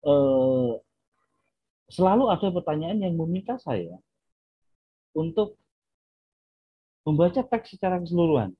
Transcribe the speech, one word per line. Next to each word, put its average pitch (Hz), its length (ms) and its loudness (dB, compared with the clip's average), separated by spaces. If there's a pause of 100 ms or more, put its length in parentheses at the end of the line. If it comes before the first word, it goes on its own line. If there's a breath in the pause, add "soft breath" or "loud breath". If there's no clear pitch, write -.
eh, 131 680 2 (1160)
selalu 214 400 2
ada 196 240 0
pertanyaan 175 480 -4
yang 180 160 -2
meminta 185 400 -4
saya 92 400 -8 (1200)
untuk 165 400 -4 (1500)
membaca 175 380 2
teks 226 340 -6
secara 185 240 -2
keseluruhan. 160 600 0